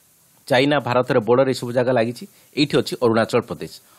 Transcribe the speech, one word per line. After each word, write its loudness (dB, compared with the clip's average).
ଚାଇନା 2
ଭାରତର 0
ବର୍ଡର 2
ଏସବୁ -6
ଜାଗା 0
ଲାଗିଛି, -2
ଏଇଠି 0
ଅଛି -4
ଅରୁଣାଚଳ 2
ପ୍ରଦେଶ। -12